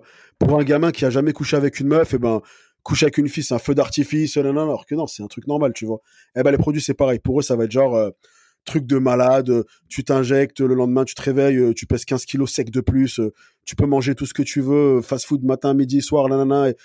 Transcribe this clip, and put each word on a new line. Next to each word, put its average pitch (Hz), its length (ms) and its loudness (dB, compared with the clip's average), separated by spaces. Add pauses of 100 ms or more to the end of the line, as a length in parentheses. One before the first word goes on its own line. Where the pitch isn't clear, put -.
(380)
pour 147 200 2
un 147 60 2
gamin 151 280 2
qui 147 120 -4
a 131 60 2
jamais 139 220 0
couché 147 240 -4
avec 139 240 0
une 139 80 -2
meuf, 156 260 2
eh 123 40 2
ben, 113 240 0 (400)
coucher - 240 0
avec 143 100 0
une 147 120 2
fille, 147 140 -6
c'est 131 120 -4
un 117 40 -2
feu 143 160 -2
d'artifice, 143 640 -2
euh, 147 60 0
non, 135 100 0
non, 151 100 0
alors 147 240 -4
que 147 80 -8
non, 156 120 -4
c'est - 160 -14
un 101 60 -12
truc - 180 -16
normal, 143 260 0
tu 110 140 -10
vois. 110 140 -6 (360)
Eh 127 60 0
ben, 139 80 4
les 135 80 2
produits, 147 240 0
c'est 139 120 -4
pareil. 131 260 0
Pour 135 200 -2
eux, - 20 -2
ça 127 140 -2
va 113 80 0
être 107 60 -2
genre, 127 240 2
euh, 107 160 2 (540)
truc 143 220 -4
de 135 120 2
malade, 127 520 2
euh, 117 140 2 (240)
tu - 160 -8
t'injectes, 135 560 0
le 131 140 2
lendemain, 127 300 2
tu - 100 -12
te - 80 -16
réveilles, 139 340 2
euh, 117 180 2
tu - 120 -14
pèses - 180 -2
quinze 131 220 -4
kilos 135 260 -4
sec 120 180 -4
de 127 100 -2
plus, 135 380 0
euh, - 140 -2 (320)
tu - 120 -16
peux 151 100 2
manger 135 280 2
tout 139 120 -8
ce - 80 -12
que - 80 -2
tu - 180 -4
veux, 139 380 4
euh, 117 40 -2
fast-food 135 400 -4
matin, 139 320 0
midi, 139 280 2
soir, 139 260 0
nanana, 135 420 2
et 113 140 -4